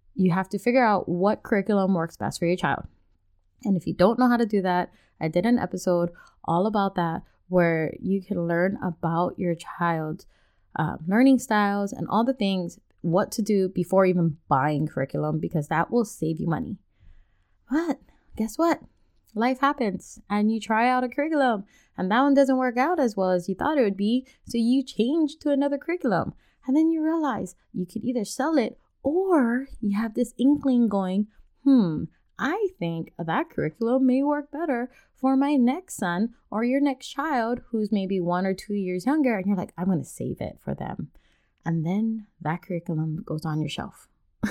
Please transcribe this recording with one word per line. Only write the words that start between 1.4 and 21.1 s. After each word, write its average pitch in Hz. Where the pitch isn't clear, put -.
curriculum 196
works 165
best 120
for 175
your 175
child. -
And 196
if -
you -
don't 208
know 254
how 240
to 233
do 208
that, 180
I 160
did 175
an 240
episode 175
all 170
about 202
that, 170
where 170
you 190
can 180
learn 180
about 175
your 175
child's, 165
uh, 156
learning 247
styles 202
and -
all 220
the 262
things, 190
what 180
to 226
do 196
before 190
even 170
buying 151
curriculum, 151
because 160
that 160
will 233
save 160
you 160
money. 156
But 320
guess 220
what? 330
Life 254
happens 262
and 208
you 220
try 226
out 254
a 247
curriculum 277